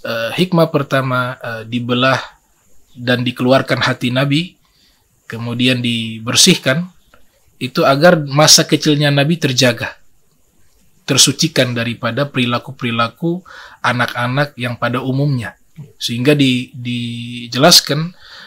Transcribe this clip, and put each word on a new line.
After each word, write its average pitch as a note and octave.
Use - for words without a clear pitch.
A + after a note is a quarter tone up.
eh, A2+
hikmah E3
pertama, C3
eh, A2+
dibelah B2
dan B2
dikeluarkan B2+
hati B2
Nabi, C#3+
kemudian A#2+
dibersihkan, A#2+
itu C3+
agar D#3
masa D3+
kecilnya D3
Nabi D3
terjaga, B2
tersucikan C3
daripada A#2
perilaku-perilaku A#2+
anak-anak B2
yang A#2+
pada A#2+
umumnya. C3
Sehingga B2
di-, B2+
dijelaskan, A#2+